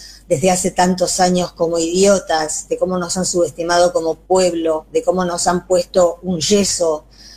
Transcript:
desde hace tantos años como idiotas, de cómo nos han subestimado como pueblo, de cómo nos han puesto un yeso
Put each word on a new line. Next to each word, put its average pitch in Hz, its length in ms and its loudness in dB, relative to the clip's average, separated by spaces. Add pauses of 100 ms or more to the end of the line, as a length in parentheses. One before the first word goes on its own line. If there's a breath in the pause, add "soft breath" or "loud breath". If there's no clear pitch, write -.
(300 loud breath)
desde 170 220 2
hace 180 180 -2
tantos 180 500 0
años 180 320 0
como 170 280 -2
idiotas, 165 920 0
de 160 80 -4
cómo 180 220 -2
nos 175 180 -6
han 180 80 -2
subestimado 175 680 0
como 165 240 -2
pueblo, 170 760 0
de 160 100 0
cómo 180 240 0
nos 175 220 -4
han 175 180 0
puesto 175 560 0
un 180 180 -4
yeso 175 680 0 (320 loud breath)